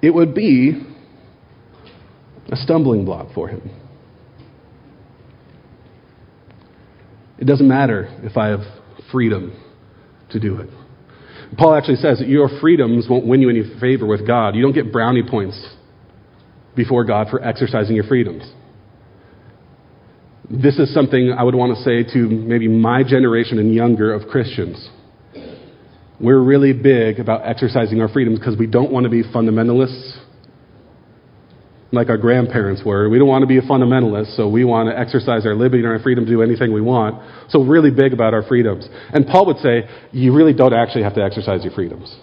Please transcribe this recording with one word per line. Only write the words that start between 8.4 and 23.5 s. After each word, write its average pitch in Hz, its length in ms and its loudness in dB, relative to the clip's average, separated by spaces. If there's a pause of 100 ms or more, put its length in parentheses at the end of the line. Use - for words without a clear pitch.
have 101 140 -4 (500)
freedom 104 420 -4 (800)
to 113 80 -6
do 101 200 -6
it. - 100 -16 (880)
Paul 156 180 6
actually 147 200 0
says 123 240 0
that 123 80 -6
your 139 220 2 (120)
freedoms 120 480 2
won't 123 160 0
win 131 160 2
you 127 80 4
any 117 140 0 (160)
favor 127 260 -2
with 104 200 -2
God. 110 300 0
You 113 60 0
don't 135 120 2
get 135 180 -2
brownie 120 360 0
points 98 320 -6 (1160)
before 120 280 0
God 107 260 -2
for - 140 -4
exercising 113 520 -2
your 104 100 -2
freedoms. 107 440 -2 (2000)
This 131 300 0
is - 140 0
something 131 440 2
I 120 60 -2
would 127 120 2
want 123 220 0
to - 60 -14
say 117 200 0 (100)
to 117 160 0
maybe 113 380 -2
my 113 360 2
generation 120 560 0